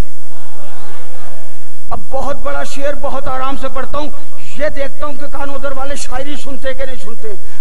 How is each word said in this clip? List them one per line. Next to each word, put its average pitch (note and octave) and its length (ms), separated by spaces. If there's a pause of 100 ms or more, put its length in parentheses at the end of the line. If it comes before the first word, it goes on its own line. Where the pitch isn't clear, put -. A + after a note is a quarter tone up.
(1900)
अब - 180
बहुत C4+ 260
बड़ा C#4 280
शेर C#4 300
बहुत C4 340
आराम C4 280
से C4 120
पढ़ता B3+ 300
हूँ, D4+ 160 (360)
ये D4 200
देखता C#4+ 360
हूँ D4 100
कि C#4+ 100
कानोदर C#4 460
वाले C#4 240
शायरी C#4+ 400
सुनते C4+ 380
कि - 120
नहीं - 100
सुनते। - 320 (320)